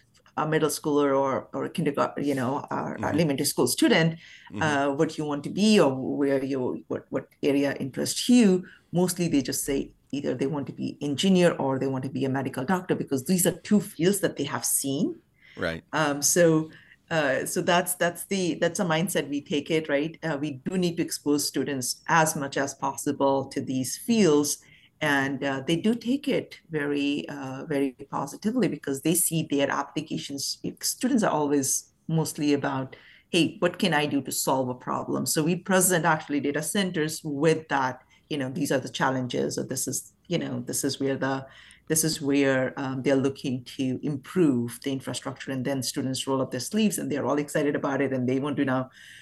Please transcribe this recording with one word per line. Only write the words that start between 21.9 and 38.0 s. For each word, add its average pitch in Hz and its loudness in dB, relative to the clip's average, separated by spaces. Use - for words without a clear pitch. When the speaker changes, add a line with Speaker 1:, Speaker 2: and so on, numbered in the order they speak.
Speaker 1:
as 160 4
much 139 -6
as 139 -2
possible 139 0
to 139 -6
these 131 -4
fields, 156 4
and, 139 0
uh, 135 -2
they 165 2
do 214 2
take 254 -4
it - -2
very, 143 -2
uh, 139 -10
very 139 0
positively, 190 0
because 139 -4
they 160 4
see 156 0
their 139 2
applications. 143 -6
Students 240 0
are - 2
always 143 0
mostly 156 0
about, 139 -2
"Hey, 165 2
what 175 0
can 170 2
I 147 2
do 143 0
to - -10
solve 131 0
a 123 -4
problem?" 139 -4
So 160 0
we 170 2
present 180 2
actually 156 0
data 143 -2
centers 175 -2
with 156 2
that, 131 -2